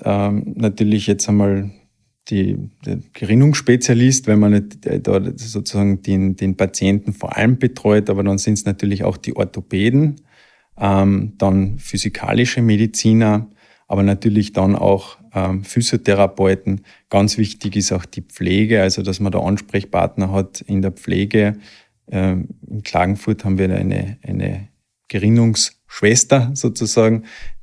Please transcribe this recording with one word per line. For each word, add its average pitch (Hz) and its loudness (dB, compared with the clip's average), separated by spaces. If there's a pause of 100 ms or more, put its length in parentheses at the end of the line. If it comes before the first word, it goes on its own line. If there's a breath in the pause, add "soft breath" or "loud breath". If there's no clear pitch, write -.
ähm, 101 -2
natürlich 107 0
jetzt 101 0
einmal 101 2 (580)
die, 95 0 (280)
der 95 -6 (160)
Gerinnungsspezialist, 123 2
wenn 107 4
man 104 6
nicht, - -2
äh, 95 -2
da 98 0 (160)
sozusagen 101 -2
den, 95 0
den 95 -2
Patienten 98 0
vor - -10
allem 123 2
betreut, 107 2
aber 98 0
dann 98 0
sind's 104 -2
natürlich 98 -2
auch 90 -2
die - -10
Orthopäden, 117 0 (600 soft breath)
ähm, 98 2
dann 95 2
physikalische 110 -2
Mediziner, 110 2 (380 soft breath)
aber 98 0
natürlich 101 0
dann 98 2
auch, 95 0 (160)
ähm, 95 -4
Physiotherapeuten. 98 0 (280 soft breath)
Ganz 101 2
wichtig 104 -4
ist 98 -2
auch 90 -4
die - -14
Pflege, 101 0
also 95 0
dass 95 -6
man 98 -2
da - -2
Ansprechpartner 95 -2
hat 98 -4
in 98 -2
der 95 -2
Pflege. 104 -2 (520 loud breath)
Ähm, 92 -2 (200)
in 107 -10
Klagenfurt 98 -2
haben 95 0
wir 95 0
eine, 95 -4
eine 95 -6 (400)
Gerinnungsschwester 117 2
sozusagen, 113 0 (380 loud breath)